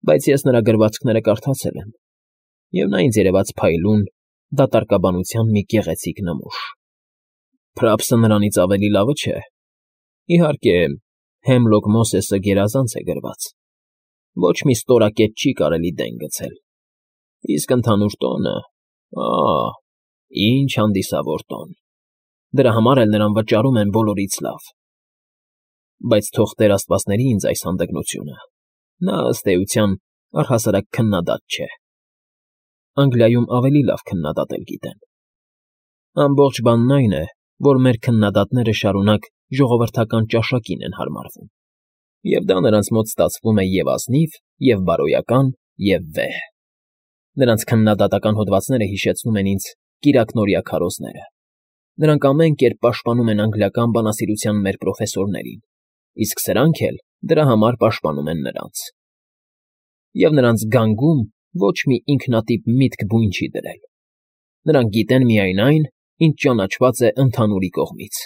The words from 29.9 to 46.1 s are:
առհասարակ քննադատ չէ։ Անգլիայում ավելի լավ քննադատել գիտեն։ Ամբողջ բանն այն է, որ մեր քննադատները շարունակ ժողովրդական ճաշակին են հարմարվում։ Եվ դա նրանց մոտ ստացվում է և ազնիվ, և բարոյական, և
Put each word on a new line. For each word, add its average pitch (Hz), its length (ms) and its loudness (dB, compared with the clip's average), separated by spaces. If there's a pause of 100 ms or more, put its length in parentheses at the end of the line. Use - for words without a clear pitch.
առհասարակ 113 560 -2
քննադատ 92 560 -2
չէ։ - 220 -8 (1300)
Անգլիայում 120 500 2
ավելի 139 360 2
լավ - 200 -2
քննադատել - 600 -6
գիտեն։ - 320 -14 (1200)
Ամբողջ 143 460 2
բանն 120 320 2
այն 120 180 2
է, 78 120 -4 (360)
որ 135 200 4
մեր 127 180 2
քննադատները 107 720 0
շարունակ 101 560 0 (180)
ժողովրդական 117 800 0
ճաշակին 117 560 -4
են - 140 -10
հարմարվում։ - 500 -10 (800)
Եվ - 220 0
դա 92 100 2
նրանց 104 320 2
մոտ 110 220 -2
ստացվում 104 500 0
է 95 40 0
և 90 240 0
ազնիվ, 131 480 -2 (200)
և 107 260 2
բարոյական, 90 680 0 (260)
և 90 360 0